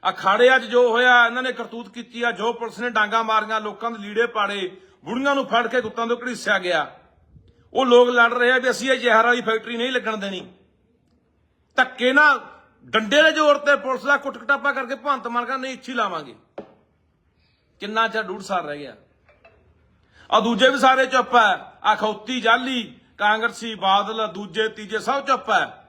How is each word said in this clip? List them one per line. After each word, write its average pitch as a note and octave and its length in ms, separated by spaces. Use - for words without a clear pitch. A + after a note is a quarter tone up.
ਅਖਾੜੇ A3 460
ਅੱਜ A#3+ 100
ਜੋ A#3+ 240
ਹੋਇਆ, A#3+ 360
ਇਹਨਾਂ A#3+ 180
ਨੇ B3+ 80
ਕਰਤੂਤ A3+ 380
ਕੀਤੀ A#3 340
ਆ, A#3 80
ਜੋ A3 220
ਪੁਲਿਸ A3+ 260
ਨੇ A#3+ 100
ਡਾਂਗਾਂ G#3+ 340
ਮਾਰੀਆਂ, A3 380
ਲੋਕਾਂ G#3+ 300
ਦੇ A3+ 60
ਲੀੜੇ G#3 300
ਪਾੜੇ, G3+ 540
ਬੁੜੀਆਂ C4 300
ਨੂੰ C4+ 100
ਫੜ A#3 220
ਕੇ B3 140
ਕੁੱਤਾਂ A#3 260
ਤੋਂ A#3+ 100
ਘੜੀਸਿਆ G#3+ 420
ਗਿਆ। E3+ 320
ਉਹ C4 120
ਲੋਕ B3 240
ਲੜ A#3+ 240
ਰਹੇ B3 180
ਆ B3+ 60
ਵੀ B3+ 120
ਅਸੀਂ A3+ 220
ਇਹ B3+ 80
ਜ਼ਹਿਰ A3+ 260
ਵਾਲੀ A#3+ 160
ਫੈਕਟਰੀ A3+ 360
ਨਹੀਂ B3 140
ਲੱਗਣ A3 260
ਦੇਣੀ। G3 360
ਧੱਕੇ B3+ 380
ਨਾਲ, C#4+ 280
ਡੰਡੇ A3 380
ਦੇ D#4+ 80
ਜ਼ੋਰ D4+ 260
ਤੇ C#4+ 180
ਪੁਲਿਸ B3+ 260
ਦਾ C#4 160
ਕੁੱਟ C#4 200
ਕਟਾਪਾ C#4 340
ਕਰਕੇ C4 240
ਭਗਵੰਤ B3+ 320
ਮਾਨ A#3+ 180
ਕਹਿੰਦਾ, B3+ 160
"ਨਹੀਂ, C4 120
ਇੱਥੇ B3 180
ਹੀ B3 60
ਲਾਵਾਂਗੇ।" D#3+ 380
ਕਿੰਨਾ A3 280
ਚਿਰ, A3 160
ਡੂਢ F#3+ 180
ਸਾਲ F3+ 260
ਰਹਿ D3 100
ਗਿਆ। C3+ 180
ਆ A3 80
ਦੂਜੇ A#3 300
ਵੀ C4+ 100
ਸਾਰੇ C4 260
ਚੁੱਪ B3+ 300
ਆ, G#3 360
ਆ G#3+ 120
ਖੌਤੀ, G#3+ 460
ਜਾਲੀ, A#3+ 580
ਕਾਂਗਰਸੀ, A3 580
ਬਾਦਲ, G3+ 520
ਦੂਜੇ G3+ 400
ਤੀਜੇ G#3+ 320
ਸਭ C#4 260
ਚੁੱਪ B3+ 240
ਆ। E3+ 400